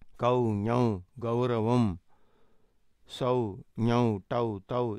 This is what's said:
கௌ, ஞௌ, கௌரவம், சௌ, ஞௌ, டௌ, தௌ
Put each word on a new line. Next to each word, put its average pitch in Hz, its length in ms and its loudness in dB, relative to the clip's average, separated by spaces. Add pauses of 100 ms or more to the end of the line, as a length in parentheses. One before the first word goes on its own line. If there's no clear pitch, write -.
(160)
கௌ, 123 220 2 (240)
ஞௌ, 120 240 2 (340)
கௌரவம், 117 680 2 (1160)
சௌ, 127 300 -2 (380)
ஞௌ, 117 300 4 (240)
டௌ, 120 160 0 (220)
தௌ 123 180 -2 (120)